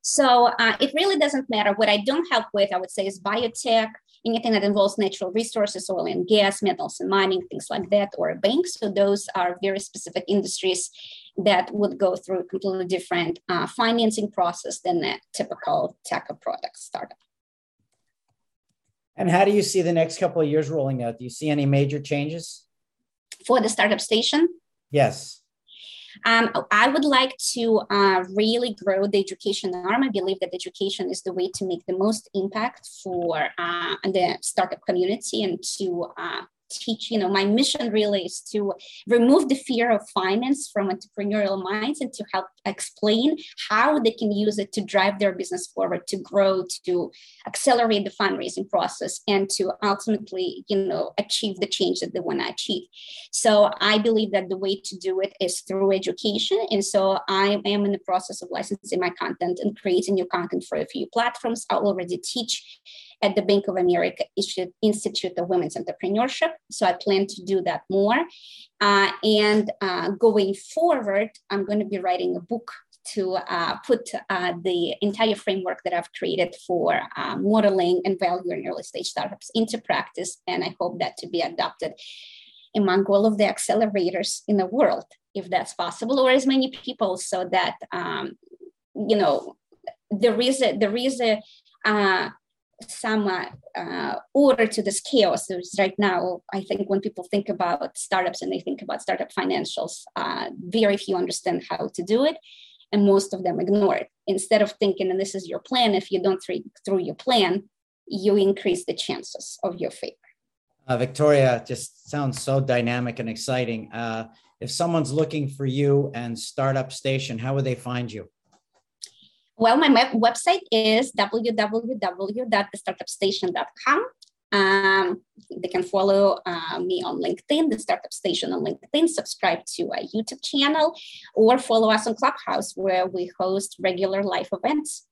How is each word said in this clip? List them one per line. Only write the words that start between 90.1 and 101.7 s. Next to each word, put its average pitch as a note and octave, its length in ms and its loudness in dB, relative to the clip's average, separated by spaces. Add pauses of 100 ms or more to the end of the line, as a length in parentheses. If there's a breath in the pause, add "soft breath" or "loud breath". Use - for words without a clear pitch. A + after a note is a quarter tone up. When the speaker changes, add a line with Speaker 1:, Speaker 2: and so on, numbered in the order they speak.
Speaker 1:
there A3 300 2
is C4 220 2
a, A3 120 2
there G#3 220 0
is B3 240 -2
a, A3 220 2 (420 loud breath)
uh, G3+ 460 2 (580)
some, G#3+ 380 -2
uh, F#3 180 -2 (300)
uh, E3+ 400 -6 (180)
order C4 340 6
to G#3+ 160 -4
this G3+ 200 -2
chaos. G#3 440 2
There's F3+ 320 -8
right F#3+ 200 2
now, F3+ 420 0 (100)
I G3 120 -6
think G3 260 -8
when G3 140 0
people G#3 220 -8
think G3+ 260 -2
about F3 480 -4
startups F#3 420 -2
and F3+ 100 -6
they F#3+ 100 -4
think F#3 200 -6
about - 220 -8
startup - 360 -4
financials, - 640 -4 (120)
uh, - 320 -4 (100)
very G3+ 380 2
few G3 180 -4
understand F3 540 -2
how D#3+ 240 -6